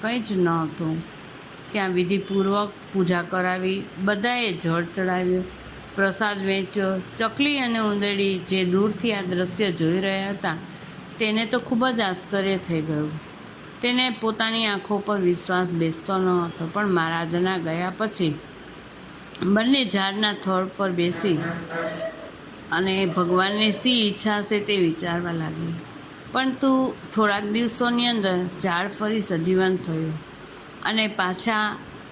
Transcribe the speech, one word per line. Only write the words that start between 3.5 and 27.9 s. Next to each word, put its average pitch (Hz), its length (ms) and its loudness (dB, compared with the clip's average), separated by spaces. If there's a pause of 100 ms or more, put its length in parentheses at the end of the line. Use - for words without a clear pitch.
બધાએ 214 480 2
જળ 165 340 0 (100)
ચડાવ્યું, 185 500 2 (500)
પ્રસાદ 196 500 0
વહેંચ્યો. 190 560 0 (160)
ચકલી 269 420 2
અને 233 200 0
ઉંદરડી 202 580 2
જે 185 280 0
દૂરથી 208 480 2
આ 196 80 -2
દ્રશ્ય 180 500 0
જોઈ 165 280 2
રહ્યા 196 300 0
હતા, 196 260 -2 (640)
તેને 220 260 4
તો 240 140 0
ખૂબ 247 280 0
જ 233 120 0
આશ્ચર્ય 190 580 0
થઈ 170 240 0
ગયું. 151 300 -2 (720)
તેને 247 280 4
પોતાની 226 560 0
આંખો 202 340 0
પર 202 200 0
વિશ્વાસ 180 480 2
બેસતો 165 500 -2
ન 185 120 2
હતો, 170 440 0
પણ 208 140 0
મહારાજના 170 720 0
ગયા 170 400 -2
પછી 170 420 0 (1040)
બંને 226 460 4
ઝાડના 196 440 0
થડ 190 340 0 (100)
પર 190 140 0
બેસી 175 460 2 (1300)
અને 190 340 2
ભગવાનને 185 640 4
શી 240 360 4
ઈચ્છા 208 300 0
હશે 208 220 0
તે 202 180 0
વિચારવા 170 540 2
લાગી. 165 420 -4 (580)
પરંતુ 262 600 2 (220)
થોડાક 208 280 2
દિવસોની 240 640 2